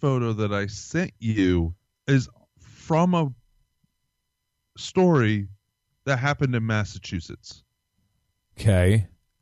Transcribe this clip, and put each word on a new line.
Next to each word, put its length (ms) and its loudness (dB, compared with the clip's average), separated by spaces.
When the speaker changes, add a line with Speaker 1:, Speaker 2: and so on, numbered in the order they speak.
Speaker 1:
photo 340 0
that 180 -2
I 160 -2
sent 500 -6
you, 560 0
is 220 2
from 540 -2
a 200 -2
story 680 2
that 160 0
happened 340 -2
in 100 -2
Massachusetts. 1000 -6
Speaker 2:
Okay. 520 2